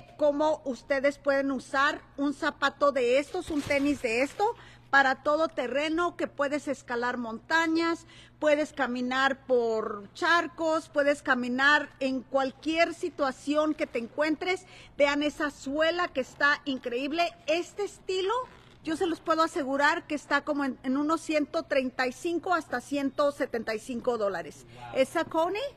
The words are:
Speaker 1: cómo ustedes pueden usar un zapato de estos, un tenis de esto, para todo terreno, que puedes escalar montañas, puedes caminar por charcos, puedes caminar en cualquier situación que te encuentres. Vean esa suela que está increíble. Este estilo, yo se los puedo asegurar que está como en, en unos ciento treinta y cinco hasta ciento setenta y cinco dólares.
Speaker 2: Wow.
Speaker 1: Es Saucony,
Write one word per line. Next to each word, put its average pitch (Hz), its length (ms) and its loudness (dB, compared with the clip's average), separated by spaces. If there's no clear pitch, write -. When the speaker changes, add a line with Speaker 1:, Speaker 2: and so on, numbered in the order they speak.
Speaker 1:
cómo 302 480 2
ustedes 277 540 -2
pueden 277 320 0
usar 277 500 -2
un 285 160 -2
zapato 285 580 0
de 247 280 2
estos, 339 320 -4
un 294 100 -2
tenis 277 400 0
de 233 220 0
esto, 415 320 0
para 269 320 4
todo 311 280 2
terreno, 311 680 -2
que 330 100 -2
puedes 285 420 -4
escalar 247 500 -4
montañas, 320 920 0
puedes 302 340 2
caminar 262 720 -2
por 220 680 0
charcos, 330 760 0
puedes 285 320 2
caminar 269 680 2
en 262 220 0
cualquier 320 760 0
situación 294 800 -2
que - 100 -2
te - 140 -6
encuentres. 311 680 -2
Vean 285 240 2
esa 294 300 -2
suela 320 560 -2
que 269 140 -4
está 285 440 0
increíble. 269 640 -2
Este 339 380 -2
estilo, 381 500 -4
yo 320 120 -4
se 392 120 0
los 320 120 -2
puedo 320 240 2
asegurar 294 640 0
que 302 80 -2
está 285 260 0
como 285 220 -2
en, 254 200 -4
en 262 120 0
unos 294 240 0
ciento 311 440 -2
treinta 262 440 0
y 254 60 -4
cinco 349 400 -2
hasta 302 260 -2
ciento 285 540 -2
setenta 226 420 -4
y 214 40 -8
cinco 240 380 -4
dólares. 190 560 -4
Speaker 2:
Wow. - 280 -4
Speaker 1:
Es 262 80 2
Saucony, 330 460 -2